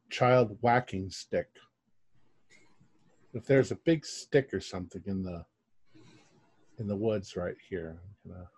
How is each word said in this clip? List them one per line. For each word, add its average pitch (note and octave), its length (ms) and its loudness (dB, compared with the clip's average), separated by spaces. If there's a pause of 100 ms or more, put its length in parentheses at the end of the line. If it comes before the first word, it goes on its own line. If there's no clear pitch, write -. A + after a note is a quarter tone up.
(120)
child B2 500 4
whacking A#2+ 480 2
stick. - 380 -4 (1900)
If A2+ 140 -10
there's C3+ 240 6
a A2+ 40 -4
big E3 300 0
stick - 480 -2
or F#2+ 80 -2
something F2+ 460 -10
in F#2+ 160 -4
the, E2+ 200 -8 (1300)
in G#2+ 100 -8
the G2+ 80 -4
woods G#2+ 400 -2
right F2+ 200 -6 (140)
here, E2 280 -10 (280)
I'm - 60 -18
gonna F#2 160 -16 (100)